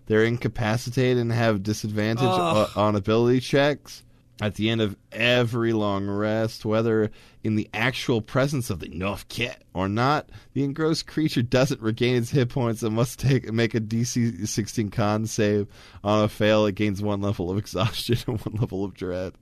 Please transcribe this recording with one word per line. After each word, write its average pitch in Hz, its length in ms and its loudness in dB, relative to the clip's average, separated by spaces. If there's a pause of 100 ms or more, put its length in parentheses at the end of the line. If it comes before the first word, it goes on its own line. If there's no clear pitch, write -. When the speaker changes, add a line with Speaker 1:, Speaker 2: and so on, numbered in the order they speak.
Speaker 1:
they're 107 180 4
incapacitated 120 920 0
and 117 140 0
have 113 300 2
disadvantage 107 640 -2
Speaker 2:
Ugh. 143 520 2
Speaker 1:
o-, 98 40 2
on 104 160 4
ability 117 440 4
checks. 143 600 0 (400)
At 104 120 -2
the 107 160 0
end 113 100 2
of 104 160 0 (160)
every 117 640 2
long 101 340 0
rest, 107 560 -2
whether 110 460 2 (340)
in 110 120 0
the 107 180 -2
actual 120 480 0
presence 135 480 -2
of 90 100 -6
the - 80 -12
Nofke 101 680 -6 (200)
or 92 120 -2
not, 123 440 0 (240)
the 135 100 0
engrossed 156 420 0
creature 156 360 0
doesn't 127 400 2
regain 120 340 0
its 117 140 -2
hit 127 180 2
points 117 340 -4
and 107 140 0
must 123 220 -2
take, 127 340 0
make 113 220 0
a 117 60 0
D 113 240 -2
C 117 420 -2
sixteen 104 440 -2
con 107 360 0
save. 104 400 2 (360)
On 107 220 4
a 104 40 2
fail, 107 360 4
it 104 100 0
gains 104 280 -2
one 104 180 -2
level 98 300 -2
of 95 80 -2
exhaustion 104 640 -2
<laughs> - 40 -16
and 113 140 -4
one - 200 -8
level 98 220 -2
of 101 120 -6
dread. 90 480 -6